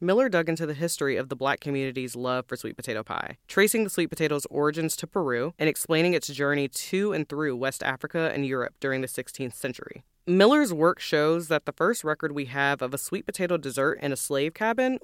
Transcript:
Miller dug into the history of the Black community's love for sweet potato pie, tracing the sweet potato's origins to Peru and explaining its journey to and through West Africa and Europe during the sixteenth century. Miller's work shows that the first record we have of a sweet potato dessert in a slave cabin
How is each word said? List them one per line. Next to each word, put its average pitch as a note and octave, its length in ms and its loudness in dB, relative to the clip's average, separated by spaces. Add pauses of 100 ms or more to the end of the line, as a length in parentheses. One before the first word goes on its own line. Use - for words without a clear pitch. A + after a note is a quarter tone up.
Miller G#3 260 4
dug E3+ 220 2
into E3 160 -2
the D3+ 80 -4
history C#3+ 420 -2
of B2+ 140 -2
the C3+ 80 -6
Black C3+ 240 0
community's C3 560 -4
love B2+ 300 -2
for B2+ 100 -6
sweet - 180 -8
potato A2 260 -6
pie, - 360 -6 (100)
tracing G#3+ 380 2
the F#3+ 40 -4
sweet E3 200 0
potato's D3 380 -2
origins D3+ 500 0
to E3 100 -8
Peru C#3 500 -2
and D#3 120 2
explaining E3 440 2
its D#3 140 0
journey C#3+ 400 0
to G3 460 -2
and D#3 160 -4
through C#3+ 260 -2
West C3 260 -4
Africa D3+ 540 -2
and C#3 100 0
Europe C3 360 -2
during C3+ 180 0
the C3 80 -2
sixteenth - 480 -8
century. - 480 -10 (220)
Miller's G3+ 480 8
work E3 280 4
shows D#3 480 2
that D3+ 160 2
the C#3+ 80 -4
first G3 320 0
record D#3 260 -2
we C#3+ 140 -4
have C#3 360 0
of C3 120 -2
a C3+ 40 -4
sweet - 280 -6
potato F3 320 0
dessert C#3 440 0
in C#3+ 120 -2
a - 20 -2
slave D3 380 -2
cabin B3 500 0